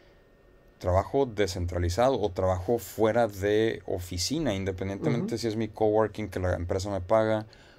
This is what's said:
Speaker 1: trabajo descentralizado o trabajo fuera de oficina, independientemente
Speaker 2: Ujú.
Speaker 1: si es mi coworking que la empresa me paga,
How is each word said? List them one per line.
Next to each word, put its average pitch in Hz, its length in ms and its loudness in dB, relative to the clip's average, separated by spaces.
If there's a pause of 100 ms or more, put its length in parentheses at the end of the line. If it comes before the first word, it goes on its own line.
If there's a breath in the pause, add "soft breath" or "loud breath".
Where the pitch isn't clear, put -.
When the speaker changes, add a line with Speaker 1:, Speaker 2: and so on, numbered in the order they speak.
(800 soft breath)
Speaker 1:
trabajo 101 460 2
descentralizado 95 920 0
o 98 120 0
trabajo 92 460 0
fuera 113 500 2
de 104 600 0
oficina, 98 680 -4
independientemente 98 840 -2
Speaker 2:
Ujú. - 20 -2
Speaker 1:
si 117 100 -2
es 107 80 -2
mi 110 120 -2
coworking 107 600 0
que 95 100 -6
la 92 140 0
empresa 95 360 -4
me 95 120 -4
paga, 110 440 2 (340 loud breath)